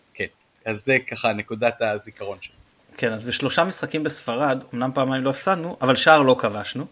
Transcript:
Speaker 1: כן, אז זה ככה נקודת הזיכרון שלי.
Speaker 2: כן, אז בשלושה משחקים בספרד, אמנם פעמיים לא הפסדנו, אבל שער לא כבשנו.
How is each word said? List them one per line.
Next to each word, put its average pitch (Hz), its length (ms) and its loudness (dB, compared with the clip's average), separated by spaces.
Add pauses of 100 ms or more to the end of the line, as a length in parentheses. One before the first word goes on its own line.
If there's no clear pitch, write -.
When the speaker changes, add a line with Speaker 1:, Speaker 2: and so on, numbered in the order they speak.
(140)
Speaker 1:
כן, 95 120 -6 (380)
אז 107 200 -4
זה 131 140 4 (120)
ככה 113 220 0
נקודת 113 480 -2
הזיכרון 104 600 -4
שלי. - 120 -18 (440)
Speaker 2:
כן, - 160 -2
אז 110 120 -8
בשלושה 131 400 0
משחקים 156 380 -4
בספרד, 131 600 -2 (120)
אמנם 127 200 -2
פעמיים 131 280 0
לא 135 80 0
הפסדנו, 175 500 -2
אבל 127 160 4
שער 156 260 8
לא 127 160 6
כבשנו. 107 540 -4